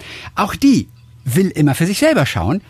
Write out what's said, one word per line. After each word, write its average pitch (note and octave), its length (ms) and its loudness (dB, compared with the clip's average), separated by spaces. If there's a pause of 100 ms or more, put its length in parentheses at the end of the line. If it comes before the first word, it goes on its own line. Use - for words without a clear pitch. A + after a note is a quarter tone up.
(340)
auch F#3+ 200 -4
die G3+ 340 2 (360)
will D#3+ 260 0
immer D3 240 2
für E3 120 -2
sich G3 120 -2
selber D4 280 2
schauen, A2 440 -2